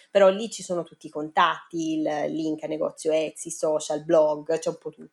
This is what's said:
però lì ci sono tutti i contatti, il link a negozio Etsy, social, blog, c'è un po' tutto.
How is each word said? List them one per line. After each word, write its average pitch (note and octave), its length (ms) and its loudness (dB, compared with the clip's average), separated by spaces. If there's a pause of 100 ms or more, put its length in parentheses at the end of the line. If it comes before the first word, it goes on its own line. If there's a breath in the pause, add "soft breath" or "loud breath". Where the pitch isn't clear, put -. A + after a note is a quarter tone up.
(100)
però G3 180 8
lì G3+ 220 0
ci - 120 -12
sono F3 220 -4
tutti - 220 -20
i D3+ 40 -14
contatti, D#3+ 880 0
il D3+ 340 -2
link D#3 300 -4
a D#3 40 -8
negozio D#3 460 -4
Etsy, D#3 380 -4
social, D3+ 540 -2
blog, D3+ 540 2
c'è E3 120 -4
un E3 100 -6
po' D#3 100 -12
tutto. - 220 -20